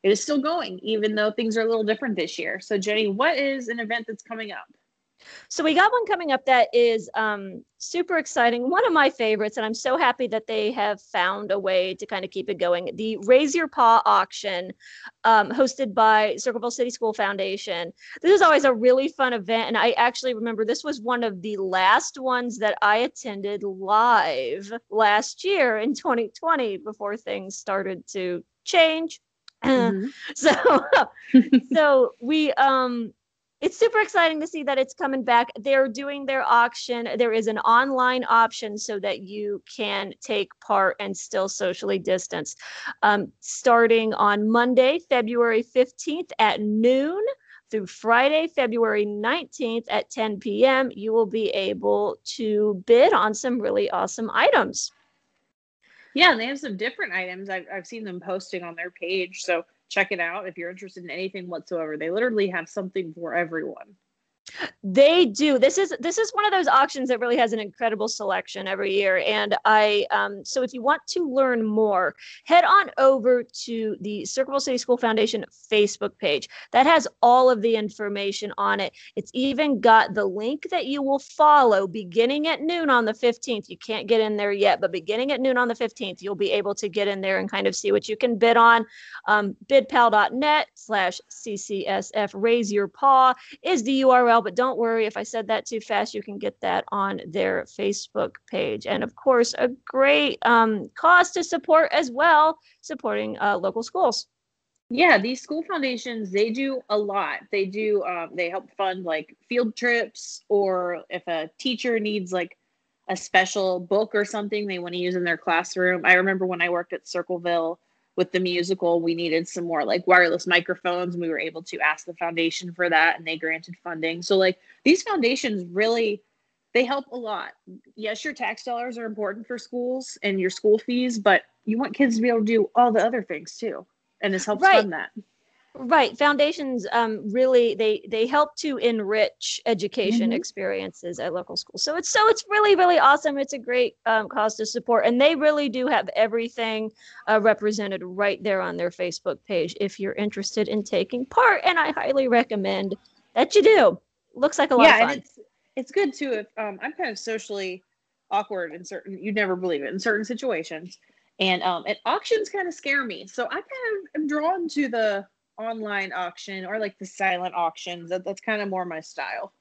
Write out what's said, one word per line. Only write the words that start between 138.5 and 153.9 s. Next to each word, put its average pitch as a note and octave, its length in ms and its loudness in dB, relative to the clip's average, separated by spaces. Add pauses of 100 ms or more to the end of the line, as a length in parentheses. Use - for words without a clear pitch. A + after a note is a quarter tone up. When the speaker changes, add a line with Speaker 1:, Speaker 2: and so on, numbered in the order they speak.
Speaker 2:
to D4 200 -4
enrich G#3+ 880 -2
education A3 640 0
Speaker 1:
Mm-hmm. - 20 -2
Speaker 2:
experiences F#3+ 880 -6
at D#3+ 140 -6
local F3+ 220 -8
schools. - 280 -10
So D4+ 120 -4
it's, - 140 -6
so G#4+ 180 4
it's A4+ 220 2
really, G#4 260 4
really F4 240 6
awesome. C#4+ 380 4
It's C#4 160 -4
a C#4 40 -8
great, B3 380 -2 (100)
um, A3 220 0
cause G#3+ 280 -2
to A3 100 -4
support, A3+ 400 0
and A#3+ 160 4
they D#4 140 6
really D4 340 2
do B3+ 180 -2
have G3 280 0
everything, A3+ 760 -2 (380)
uh, G#3+ 120 4
represented G#3 640 0
right F#3+ 400 -2
there G3 180 -2
on F3+ 140 -6
their F3 140 -2
Facebook F3 480 -6 (100)
page E3+ 320 -4
if G3 180 -4
you're G3 160 -6
interested G#3 540 -4
in G#3+ 160 -4
taking G#3+ 420 -4
part, A4+ 380 2
and F4 160 2
I D#4 120 0
highly C4+ 360 -2
recommend G3 680 0 (400)
that C4+ 200 2
you G#4 80 8
do. C#4 360 6 (360)